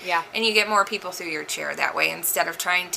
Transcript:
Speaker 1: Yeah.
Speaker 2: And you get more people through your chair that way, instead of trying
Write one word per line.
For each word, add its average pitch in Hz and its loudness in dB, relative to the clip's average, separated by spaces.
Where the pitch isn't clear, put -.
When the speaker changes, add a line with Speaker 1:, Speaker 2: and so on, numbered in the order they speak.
Speaker 1:
Yeah. 170 2
Speaker 2:
And 220 0
you 220 2
get 208 6
more 202 4
people 196 -6
through 180 -8
your 151 -4
chair 147 -6
that 139 0
way, 156 2
instead 165 0
of 165 -6
trying 180 0